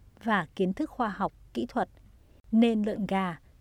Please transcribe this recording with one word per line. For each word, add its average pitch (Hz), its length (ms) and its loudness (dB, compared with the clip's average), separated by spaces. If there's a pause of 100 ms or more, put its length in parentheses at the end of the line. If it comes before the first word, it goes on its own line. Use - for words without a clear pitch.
(240)
và 202 320 0
kiến 185 180 0
thức 302 160 -4
khoa 226 200 -4
học, 185 240 -4 (200)
kỹ 233 160 -4
thuật, 214 200 -2 (640)
nên 226 320 4
lợn 208 220 -2
gà 185 340 -2 (220)